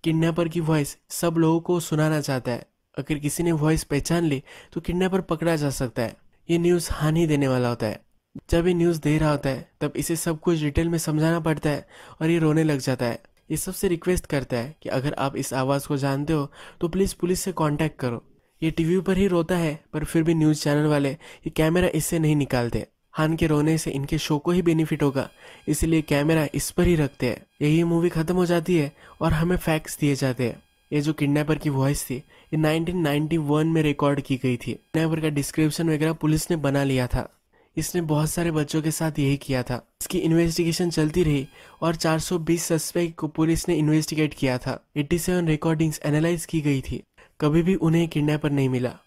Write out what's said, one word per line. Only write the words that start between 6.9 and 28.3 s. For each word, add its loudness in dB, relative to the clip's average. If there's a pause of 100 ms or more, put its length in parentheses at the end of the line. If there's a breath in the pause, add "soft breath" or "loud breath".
हान 0
ही 4
देने 2
वाला 2
होता -2
है। -6 (480)
जब 2
ये 4
न्यूज़ 2
दे 2
रहा 2
होता -2
है, -8 (100)
तब -4
इसे -2
सब -4
कुछ 0
डिटेल 0
में 0
समझाना 0
पड़ता 0
है -4 (340 loud breath)
और 2
ये 2
रोने 4
लग 2
जाता -2
है। -4 (320)
ये -2
सबसे -4
रिक्वेस्ट 0
करता -2
है -6
कि -8
अगर -2
आप -4
इस -6
आवाज़ -2
को -2
जानते -2
हो, -2 (300 loud breath)
तो -2
प्लीज 0
पुलिस -2
से -4
कॉन्टैक्ट -2
करो। -4 (380)
ये 0
टीवी 2
पर 0
ही 2
रोता 0
है, -2 (100)
पर -4
फिर 0
भी 4
न्यूज़ 4
चैनल 2
वाले 2
ये -12
कैमरा 2
इससे 0
नहीं 4
निकालते। 0 (240)
हान 0
के 0
रोने 2
से -4
इनके -4
शो 0
को -2
ही 2
बेनिफिट 2
होगा, 0 (380 loud breath)
इसलिए 2
कैमरा 2
इस -4
पर 0
ही 4
रखते 0
हैं। -6 (160)
यही 4
मूवी 2
खत्म 0